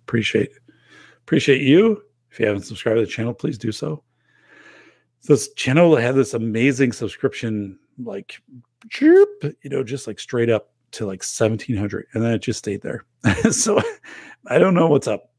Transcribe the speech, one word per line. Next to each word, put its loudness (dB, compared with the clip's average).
Appreciate, -2
appreciate 2
you. 4
If -12
you 2
haven't -4
subscribed -2
to 0
the -12
channel, -6
please -8
do -6
so. -8
This 2
channel 4
had 0
this 0
amazing 0
subscription, -6
like, -14
chirp, 6
you -14
know, -4
just, -8
like, -10
straight 0
up 0
to, -8
like, -10
seventeen -2
hundred, -6
and -2
then 0
it -4
just -6
stayed -8
there. -10
<laughs> 0
So 0
I 0
don't 4
know 2
what's 2
up. -8